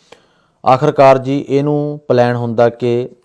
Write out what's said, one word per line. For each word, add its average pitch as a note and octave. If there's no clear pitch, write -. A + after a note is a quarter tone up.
ਆਖਰਕਾਰ C3+
ਜੀ C3+
ਇਹਨੂੰ D3
ਪਲਾਨ A#2+
ਹੁੰਦਾ A#2
ਕਿ A#2+